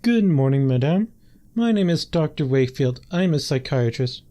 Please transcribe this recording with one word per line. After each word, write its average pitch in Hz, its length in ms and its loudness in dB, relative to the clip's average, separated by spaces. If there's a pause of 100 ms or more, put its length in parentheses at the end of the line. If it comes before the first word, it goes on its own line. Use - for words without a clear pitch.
Good 233 240 2
morning, 135 420 2
madame. 143 420 0 (460)
My 233 160 0
name 202 200 2
is 165 140 0
Doctor 156 420 -2
Wakefield. 131 540 0 (100)
I'm 175 240 0
a 151 40 0
psychiatrist. 127 920 -2